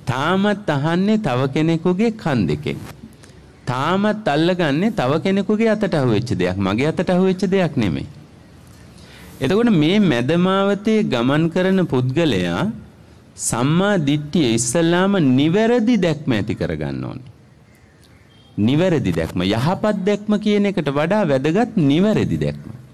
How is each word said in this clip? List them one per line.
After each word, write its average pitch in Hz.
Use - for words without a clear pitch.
තාමත් 190
අහන්නේ 170
තව 135
කෙනෙකුගේ 165
කන් 151
දෙකෙන්. 73
තාමත් 190
අල්ලගන්නේ 165
තව 127
කෙනෙකුගේ 202
අතට 214
අහුවෙච්ච 123
දෙයක්, 90
මගේ 101
අතට 160
අහුවෙච්ච 185
දෙයක් 180
නෙමෙයි. 87
එතකොට 196
මේ 170
මැදමාවතේ 190
ගමන් 139
කරන 185
පුද්ගලයා 127
සම්මා 165
දිට්ඨිය 147
ඉස්සල්ලාම 170
නිවැරදි 220
දැක්ම 160
ඇති 104
කරගන්න 73
ඕනේ. 60
නිවැරදි 135
දැක්ම, 82
යහපත් 170
දැක්ම 208
කියන 208
එකට 185
වඩා 165
වැදගත් 160
නිවැරදි 143
දැක්ම. 73